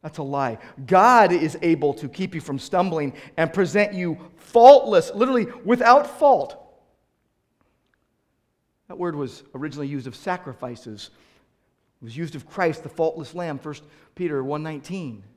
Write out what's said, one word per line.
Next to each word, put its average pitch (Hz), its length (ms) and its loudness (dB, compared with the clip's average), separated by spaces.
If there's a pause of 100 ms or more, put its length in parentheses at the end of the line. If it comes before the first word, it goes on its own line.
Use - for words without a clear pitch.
That's - 160 -14
a 156 60 -10
lie. 135 340 -6 (280)
God 208 460 6
is 160 300 -2
able 151 320 0
to 135 160 -10
keep 180 260 -10
you 156 60 -10
from 139 180 -8
stumbling 165 540 -4 (240)
and 165 160 -2
present 196 400 -2
you 180 240 -6 (180)
faultless, 233 800 6
literally 240 300 0 (180)
without 247 560 2
fault. 226 380 2 (2250)
That - 80 -18
word 175 180 -6
was 139 280 -10 (120)
originally 143 320 -10
used 139 200 -10
of 120 100 -16
sacrifices. 123 920 -12 (920)
It - 20 -20
was 113 140 -16
used 165 180 -12
of 143 100 -16
Christ, 165 380 -4
the 143 60 -16
faultless 160 440 -6
Lamb, 165 260 -10
First 151 260 -16 (280)
Peter 151 300 -6
one 147 180 -6
nineteen. 156 600 -12 (140)